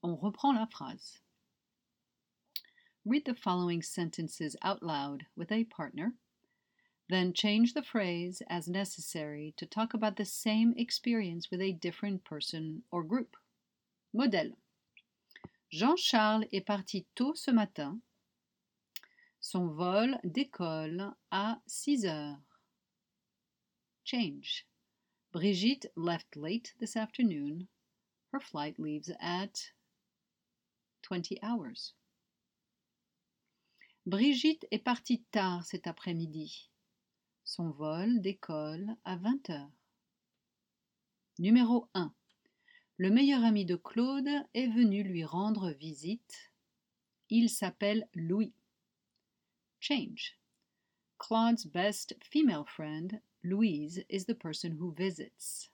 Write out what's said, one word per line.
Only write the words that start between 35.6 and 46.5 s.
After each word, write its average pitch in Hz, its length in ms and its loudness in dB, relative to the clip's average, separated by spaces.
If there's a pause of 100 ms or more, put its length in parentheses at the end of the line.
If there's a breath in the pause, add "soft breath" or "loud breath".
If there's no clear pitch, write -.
cet - 220 -8
après-midi. 165 840 -6 (760)
Son 170 280 -4
vol 165 500 0
décolle 190 720 -6 (100)
à 185 100 -4
vingt 226 340 -2
heures. 147 220 -8 (1700)
Numéro 233 560 6
un. 170 180 -2 (840 soft breath)
Le 185 120 2
meilleur 262 340 8
ami 214 220 6
de 175 100 2
Claude 262 540 0 (240)
est 254 140 0
venu 214 360 6
lui 180 200 -2
rendre 190 480 0
visite. 156 800 -8 (800)